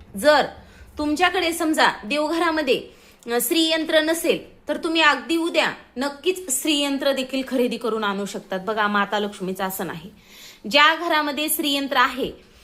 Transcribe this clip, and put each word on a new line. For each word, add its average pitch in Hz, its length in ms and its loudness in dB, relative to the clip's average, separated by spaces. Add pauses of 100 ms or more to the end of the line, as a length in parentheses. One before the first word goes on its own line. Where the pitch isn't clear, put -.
(180)
जर 269 280 4 (520)
तुमच्याकडे 330 560 0
समजा 311 340 4 (180)
देवघरामध्ये, 302 760 0 (420)
अं, 233 160 -2
श्रीयंत्र 320 600 2
नसेल 311 640 -2
तर 302 100 -2
तुम्ही 320 240 -2
अगदी 294 360 2
उद्या 311 340 0 (260)
नक्कीच 285 640 -4
श्रीयंत्र 285 500 0
देखील 269 360 -2
खरेदी 247 300 0
करून 220 260 -4
आणू 202 220 -2
शकतात. 196 340 -8
बघा, 208 280 0
माता 208 320 0
लक्ष्मीचं 196 440 -4
असं 185 240 -4
नाही, 170 240 -12 (600)
ज्या 302 240 6
घरामध्ये 302 540 -2
श्रीयंत्र 277 480 -2
आहे 247 680 -2